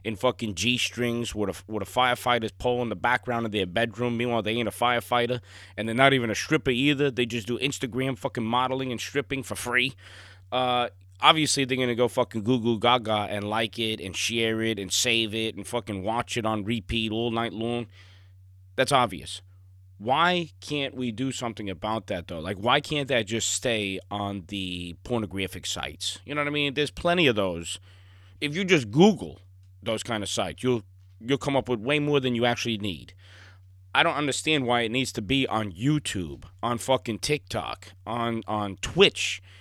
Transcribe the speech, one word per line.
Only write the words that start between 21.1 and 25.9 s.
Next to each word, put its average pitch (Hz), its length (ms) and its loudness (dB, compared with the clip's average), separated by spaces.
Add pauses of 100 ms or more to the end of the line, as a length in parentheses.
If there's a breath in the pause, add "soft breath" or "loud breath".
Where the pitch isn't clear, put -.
do 127 200 -4
something 110 380 -6
about 107 380 -4
that, 87 180 -4
though? 82 140 -8
Like, 90 180 -6
why 120 220 2
can't 147 280 -4
that 117 180 2
just 107 220 -2
stay 104 520 -2 (100)
on 101 380 -4
the 90 560 -6
pornographic 95 600 -4
sites? - 600 -6